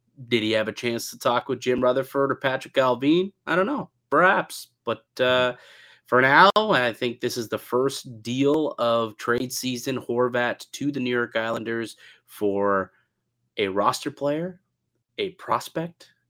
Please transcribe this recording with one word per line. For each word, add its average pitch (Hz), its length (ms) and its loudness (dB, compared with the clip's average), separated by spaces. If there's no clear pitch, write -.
did 117 140 2
he 110 100 0
have 107 160 0
a 107 40 -6
chance 117 380 -4
to 117 80 -18
talk 123 300 0
with 123 120 -4
Jim 123 220 0
Rutherford 135 480 0
or 131 60 -18
Patrick 131 380 -4
Allvin? 139 580 2
I 151 100 -2
don't 190 100 0
know. 254 240 -6
Perhaps. 180 600 2
But, 113 200 -6
uh, 127 340 2
for 123 140 4
now, 151 340 8
I 156 380 2
think 120 280 -4
this 123 180 -4
is 110 100 -6
the 113 80 -4
first 127 680 -4
deal 139 560 0
of 117 380 0
trade 123 340 -2
season. 127 480 -6
Horvat 120 760 -2
to 143 200 -4
the 139 80 -4
New 123 100 -2
York 120 260 -2
Islanders 113 600 -4
for 101 640 0
a 98 120 0
roster 104 420 -2
player, 156 500 -6
a - 140 -4
prospect, - 800 -8